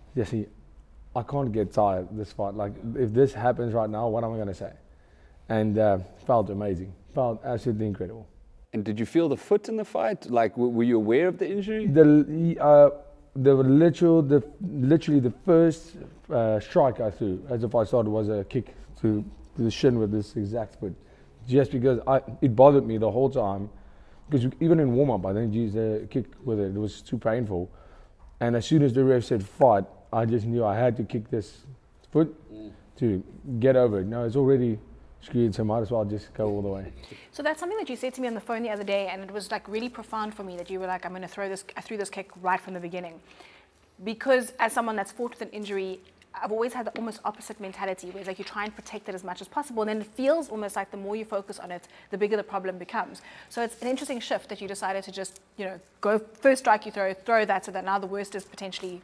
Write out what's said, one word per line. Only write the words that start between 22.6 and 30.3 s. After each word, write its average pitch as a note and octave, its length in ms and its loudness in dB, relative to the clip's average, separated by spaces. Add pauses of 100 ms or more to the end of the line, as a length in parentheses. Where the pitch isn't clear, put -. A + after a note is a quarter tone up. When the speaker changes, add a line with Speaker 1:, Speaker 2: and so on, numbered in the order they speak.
Speaker 1:
me A2 140 -2
the G#2+ 120 2
whole B2+ 200 2
time, G#2 400 -4 (600)
'cause B2 160 2 (140)
even E3 200 6
in C3 140 2
warm-up, A#2+ 300 2
I F#2+ 80 -2
didn't G#2+ 220 -2
use A2+ 200 -2
a A2 360 -2
kick C3 160 -4 (180)
with A2+ 160 -2
it. G2 160 -2
It - 20 -2
was G#2+ 220 -4
too - 160 -8
painful. G#2+ 540 -4 (720)
And A#2+ 140 0
as A#2 120 -2
soon D#3 160 4
as C#3 100 4
the C3 100 2
ref C3 220 4
said A2 180 -2
fight, G2+ 440 4 (260)
I A2+ 140 0
just A2 200 0